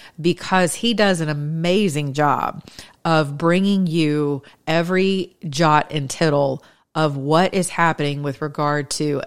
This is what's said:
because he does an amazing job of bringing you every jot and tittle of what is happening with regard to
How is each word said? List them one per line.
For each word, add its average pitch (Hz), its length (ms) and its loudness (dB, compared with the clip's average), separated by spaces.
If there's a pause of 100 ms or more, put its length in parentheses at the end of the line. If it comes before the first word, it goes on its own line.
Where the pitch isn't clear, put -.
(200)
because 175 540 0
he 233 180 -2
does 196 280 2
an 156 80 -2
amazing 151 840 -2
job 143 500 0 (400)
of 151 340 2
bringing 190 480 2
you 151 560 0 (240)
every 185 680 0 (120)
jot 151 440 2
and 143 180 -4
tittle 143 540 0 (320)
of 151 200 0
what 156 380 2
is 180 140 -2
happening 147 560 0
with 139 180 -6
regard 147 480 -2
to 147 360 -2